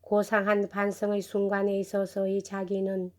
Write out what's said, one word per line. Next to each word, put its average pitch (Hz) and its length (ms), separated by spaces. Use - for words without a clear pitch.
고상한 202 680
반성의 202 520
순간에 196 580
있어서의 196 640
자기는 190 760